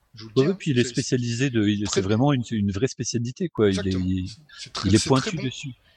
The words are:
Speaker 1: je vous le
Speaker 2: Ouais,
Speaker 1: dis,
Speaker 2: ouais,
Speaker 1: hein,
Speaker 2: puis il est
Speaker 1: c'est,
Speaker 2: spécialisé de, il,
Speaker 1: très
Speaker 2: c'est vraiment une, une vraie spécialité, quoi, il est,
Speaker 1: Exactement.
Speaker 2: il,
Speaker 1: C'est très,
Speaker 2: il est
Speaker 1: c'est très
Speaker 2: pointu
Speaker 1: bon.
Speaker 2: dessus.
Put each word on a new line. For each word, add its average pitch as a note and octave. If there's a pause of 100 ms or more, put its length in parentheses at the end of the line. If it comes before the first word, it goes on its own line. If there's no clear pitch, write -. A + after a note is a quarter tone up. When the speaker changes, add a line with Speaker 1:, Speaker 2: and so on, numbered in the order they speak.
(140)
Speaker 1:
je A2
vous A2
le A2
Speaker 2:
Ouais, C3+
Speaker 1:
dis, -
Speaker 2:
ouais, F#3+
Speaker 1:
hein, F#3
Speaker 2:
puis E3
il B2
est A#2+
Speaker 1:
c'est, A#2+
Speaker 2:
spécialisé B2+
de, A2
il, G#2
Speaker 1:
très G2
Speaker 2:
c'est G2
vraiment A#2
une, B2
une G2+
vraie G2+
spécialité, B2
quoi, G#2+
il F#2+
est, -
Speaker 1:
Exactement. F#2
Speaker 2:
il, F#2 (320)
Speaker 1:
C'est -
très, -
Speaker 2:
il G2
est G#2+
Speaker 1:
c'est -
très C3+
Speaker 2:
pointu G3+
Speaker 1:
bon. C3
Speaker 2:
dessus. C3 (260)